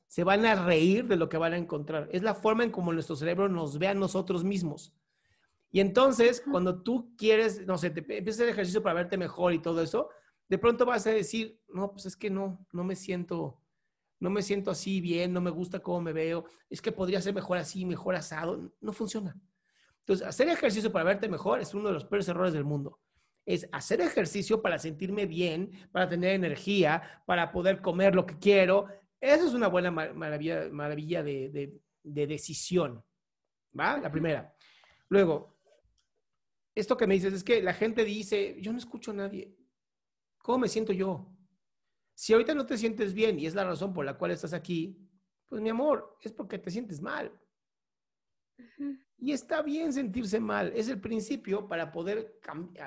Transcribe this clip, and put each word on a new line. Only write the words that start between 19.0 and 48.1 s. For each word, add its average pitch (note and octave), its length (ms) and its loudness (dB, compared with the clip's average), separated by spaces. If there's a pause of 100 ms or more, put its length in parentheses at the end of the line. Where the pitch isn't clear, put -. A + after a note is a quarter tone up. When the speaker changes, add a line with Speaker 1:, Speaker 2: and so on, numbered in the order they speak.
Speaker 1:
Entonces, F#3+ 260 0
hacer C#4+ 220 2
ejercicio A3 420 2
para E3 140 0
verte G3 240 2
mejor E3+ 320 -2
es - 120 -8
uno G#3 160 -4
de F#3 60 0
los D3 100 -6
peores G3 240 -2
errores F3 240 0
del C#3+ 120 -2
mundo. C#3+ 360 -4 (440)
Es F3+ 280 -2
hacer E4 280 -2
ejercicio G#3 600 0
para E3 180 0
sentirme F#3 480 -4
bien, E3+ 440 -2 (200)
para F#3 180 0
tener F3 260 2
energía, E3+ 880 2
para F3 260 2
poder F#3+ 300 2
comer F#3 340 4
lo F3+ 100 6
que - 140 -12
quiero. G3 480 8 (340)
Eso D4+ 260 6
es A#3+ 60 2
una A#3+ 160 2
buena F3+ 220 2
ma-, D#3 220 -4
maravilla, D#3 580 -4
maravilla D3+ 520 -4
de, C#3 260 -4
de, C#3+ 320 -8 (220)
de D3 240 -2
decisión, D3+ 760 -4 (760)
¿va? A3 200 0
La D3 120 -6
Speaker 2:
Ujú. - 0 -
Speaker 1:
primera. D3+ 440 -2 (540)
Luego, F3+ 480 2 (1160)
esto G#3 220 0
que A3 100 2
me G3 80 4
dices F#3+ 180 0
es F#3 100 -6
que A3+ 180 4
la F3+ 120 0
gente A3 320 0
dice, G#3 560 -2
"Yo G#3+ 100 -6
no A#3+ 60 -4
escucho A#3 340 -10
a G#3 40 -8
nadie. G3 400 -8 (840)
¿Cómo B3+ 200 0
me B3 100 2
siento A3 240 -2
yo?". F#3 420 -4 (800)
Si - 180 2
ahorita A#3+ 220 6
no C#4 100 0
te B3 120 -4
sientes G#3+ 360 -2
bien G#3+ 260 2
y D#3 80 -4
es E3 80 -4
la G3 100 0
razón F3+ 280 -4
por D3+ 120 -2
la C3+ 120 -6
cual F3 140 -2
estás E3+ 220 -6
aquí, F3 560 -6 (380)
pues, G#3+ 140 -8
mi A3 80 -2
amor, B3+ 520 0
es G#3+ 120 -12
porque G3 260 -10
te F#3 120 -8
sientes G3 300 -8
mal. - 320 -6 (1300)